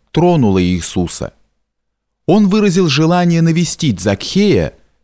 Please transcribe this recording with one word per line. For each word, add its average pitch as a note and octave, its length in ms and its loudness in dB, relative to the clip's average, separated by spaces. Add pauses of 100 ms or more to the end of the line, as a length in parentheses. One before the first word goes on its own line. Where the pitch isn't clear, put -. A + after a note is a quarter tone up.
(120)
тронула C#3 520 2
Иисуса. F2+ 720 -4 (920)
Он G3+ 220 2
выразил G3 400 2
желание E3 560 0
навестить D#3+ 560 -2
Закхея, G#2+ 720 -2 (300)